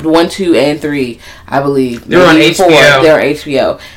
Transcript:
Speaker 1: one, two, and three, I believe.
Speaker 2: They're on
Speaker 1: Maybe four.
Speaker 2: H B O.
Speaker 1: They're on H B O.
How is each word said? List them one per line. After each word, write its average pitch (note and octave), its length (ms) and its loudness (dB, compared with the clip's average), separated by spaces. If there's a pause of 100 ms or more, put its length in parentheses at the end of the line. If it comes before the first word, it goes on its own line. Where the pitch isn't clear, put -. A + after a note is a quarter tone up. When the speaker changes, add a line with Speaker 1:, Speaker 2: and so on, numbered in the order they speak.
Speaker 1:
one, D#3+ 260 0
two, F3 260 -2
and C#3+ 240 0
three, C#3 400 -6 (300)
I C#3 140 -2
believe. C3 440 -4
Speaker 2:
They're F3+ 220 2
on D#3+ 60 4
Speaker 1:
Maybe D#3+ 180 2
four. F#3 140 0
Speaker 2:
H E3 60 4
B D3+ 60 4
O. C#3 240 2
Speaker 1:
They're D#3 140 4
on G2+ 60 0
H D3 240 -4
B C#3 140 -4
O. - 180 -2 (180)